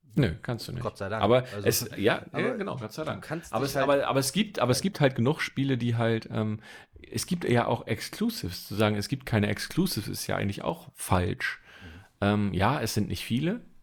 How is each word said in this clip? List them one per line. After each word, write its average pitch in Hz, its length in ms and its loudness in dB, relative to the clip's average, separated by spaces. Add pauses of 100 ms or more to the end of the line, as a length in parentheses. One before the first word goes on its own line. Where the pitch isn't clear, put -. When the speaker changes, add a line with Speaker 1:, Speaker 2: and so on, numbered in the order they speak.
(160)
Speaker 1:
Nö, 104 260 2
kannst 117 260 -8
du - 40 -12
nicht. - 100 -8
Speaker 2:
Gott - 160 -6
sei 98 100 -8
Dank. 110 160 -2
Speaker 1:
Aber 127 200 6 (100)
Speaker 2:
Also, 101 140 -2
Speaker 1:
es, - 200 6 (100)
ja, 107 340 4
Speaker 2:
aber 151 100 -2
Speaker 1:
ja, 233 140 0
genau, 190 220 -4
Gott 110 140 -8
sei 156 120 -8
Dank. 113 180 -6
Speaker 2:
du - 60 -16
kannst 165 260 -8
Speaker 1:
Aber 123 120 0
Speaker 2:
dich 131 80 -2
Speaker 1:
es, - 20 -2
Speaker 2:
halt 139 80 4
Speaker 1:
aber, 139 240 4
aber 131 120 4
es 131 140 0
gibt, 214 240 0
aber 123 140 4
es 123 60 4
Speaker 2:
halt - 60 -4
Speaker 1:
gibt 196 160 -2
halt 131 160 6
genug 123 260 2
Spiele, 135 360 0
die 120 180 0
halt, 113 360 0
ähm, 107 280 -2 (400)
es - 280 -6
gibt 175 160 -2
ja 120 240 4
auch 117 180 0
Exclusives. - 840 -4
Zu 104 60 -8
sagen, 107 220 4
es 104 120 -4
gibt - 200 -6
keine 104 200 2
Exclusives, 107 600 -2
ist - 180 -6
ja 98 100 -2
eigentlich 101 280 -2
auch - 320 -4
falsch. - 680 -2
Speaker 2:
Mhm. - 260 -20 (340)
Speaker 1:
Ähm, 101 320 2
ja, 110 280 2
es 113 140 -4
sind 104 140 0
nicht 98 140 -6
viele. 156 380 -2 (220)